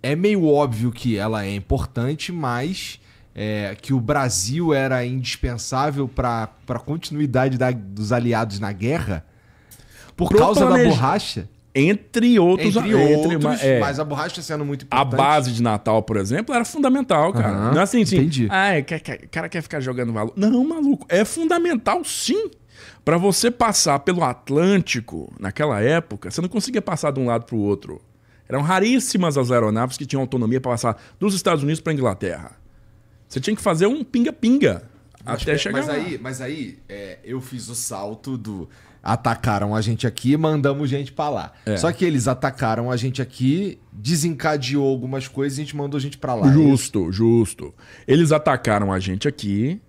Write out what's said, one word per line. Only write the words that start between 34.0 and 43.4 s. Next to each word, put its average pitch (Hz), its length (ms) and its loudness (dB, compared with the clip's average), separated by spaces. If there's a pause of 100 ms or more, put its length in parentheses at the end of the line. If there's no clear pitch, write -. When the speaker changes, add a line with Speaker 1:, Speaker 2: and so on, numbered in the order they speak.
Speaker 2:
pinga-pinga 240 800 2 (400)
Speaker 1:
Mas 117 180 -6
Speaker 2:
até 151 120 0
Speaker 1:
pe-, 143 60 0
Speaker 2:
chegar - 200 -2
Speaker 1:
mas 147 80 -4
Speaker 2:
lá. 151 60 -2
Speaker 1:
aí, 156 280 -6
mas 131 200 -10
aí, 127 360 -10 (120)
é, 98 340 -14
eu 127 160 -8
fiz 123 300 -12
o 120 60 -12
salto 110 600 -8
do... 101 300 -10 (360)
Atacaram 107 720 0
a 110 60 0
gente 113 240 -2
aqui, 127 320 0
mandamos 147 500 0
gente 139 240 -4
pra 151 180 -4
lá. 92 220 -6 (140)
Speaker 2:
É. 107 120 0
Speaker 1:
Só 165 140 0
que 180 140 -2
eles 135 220 0
atacaram 123 640 -2
a 123 60 0
gente 127 220 -4
aqui, 143 600 -2 (120)